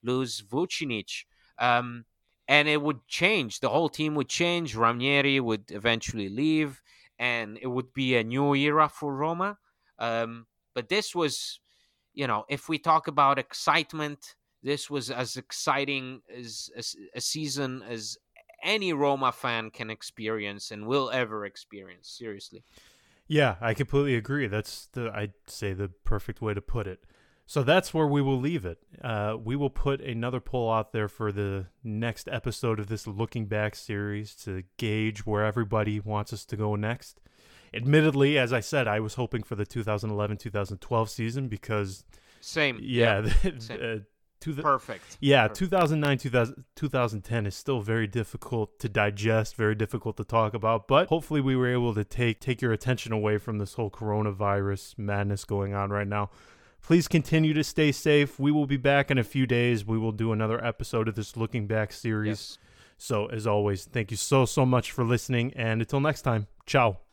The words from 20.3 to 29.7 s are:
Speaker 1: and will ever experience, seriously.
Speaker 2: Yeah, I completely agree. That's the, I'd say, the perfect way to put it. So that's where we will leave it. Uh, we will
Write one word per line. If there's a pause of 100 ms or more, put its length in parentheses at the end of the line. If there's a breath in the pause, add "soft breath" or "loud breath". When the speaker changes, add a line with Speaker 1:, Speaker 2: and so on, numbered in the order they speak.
Speaker 1:
and
will
ever
experience,
seriously. (600 soft breath)
Speaker 2:
Yeah,
I
completely
agree.
That's
the,
I'd (160)
say,
the (160)
perfect
way
to
put
it. (400 soft breath)
So
that's
where
we
will
leave
it. (260)
Uh,
we
will